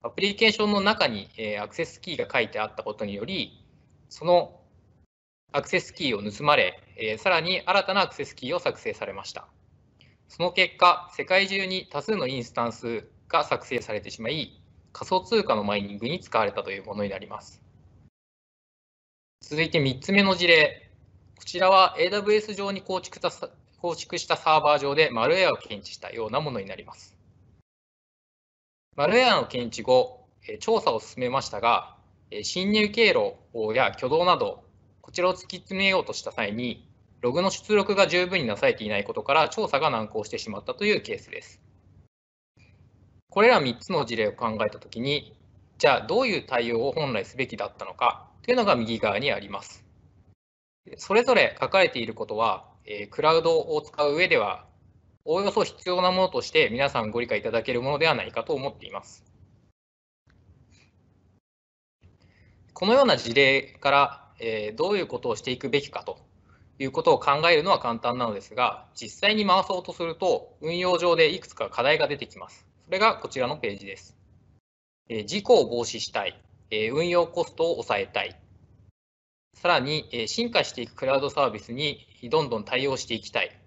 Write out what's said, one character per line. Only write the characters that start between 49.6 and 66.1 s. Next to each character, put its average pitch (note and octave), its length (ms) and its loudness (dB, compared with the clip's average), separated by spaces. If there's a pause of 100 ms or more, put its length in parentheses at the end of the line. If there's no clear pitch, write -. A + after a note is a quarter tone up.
す。 - 220 -20 (1120)
そ - 180 -4
れ A#3+ 80 6
ぞ B3+ 100 4
れ D3 260 4
書 B2+ 100 -2
か F#3+ 100 4
れ F3 100 6
て - 80 -6
い A2+ 80 -4
る A2 80 -10
こ A2 140 -8
と G#2+ 100 -6
は、 G#2+ 320 0 (160)
え G#2 200 -10
ー、 - 40 -20
ク - 140 -6
ラ D#3 100 6
ウ E3 80 4
ド E3 180 2
を D3+ 220 -4
使 D3 260 -2
う C#3+ 80 0
上 F3+ 120 2
で E3 100 4
は、 G2+ 300 -2 (600)
お D#3 80 0
お F#3+ 60 0
よ G3 100 0
そ G#3 120 0
必 - 260 -8
要 F3+ 140 0
な F3+ 80 4
も F#3 120 2
の F3+ 60 2
と B2 140 -4
し - 80 -12
て D3 200 4
皆 C3+ 200 0
さ B2 100 -2
ん G#2+ 80 -4
ご A#2 120 -4
理 A#2+ 60 -6
解 G#2+ 120 -2
い - 20 -6
た A#2 80 -4
だ A2+ 140 0
け C3 100 -4
る A#2+ 80 -2
も C3 80 -4
の D3 80 -2
で D#3+ 80 2
は D#3 80 4
な A2 100 -2
い A2 80 -10
か A2+ 120 -6
と - 100 -4
思 C#3 160 -4
っ - 80 -14
て - 80 -20
い F#2+ 60 -18
ま G2 120 -12
す。 - 220 -20 (3500)
こ F3+ 100 -4
の G#3+ 80 4
よ C#4 80 6
う C4+ 60 8
な D3+ 100 4
事 A#2 160 -6
例 C3+ 300 4
か - 260 -4
ら、 C#3 500 2
え A2 360 -4
ー、 - 20 -16
ど F3 140 0
う G#3 80 0
い - 20 -2
う D3 60 -4
こ B2 100 -10
と B2 120 -4
を G#2+ 60 0
し - 60 -14
て - 80 -6
い B2+ 80 -4
く B2 140 -6
べ C#3 100 2
き - 80 -14
か - 140 -10
と - 160 -10 (580)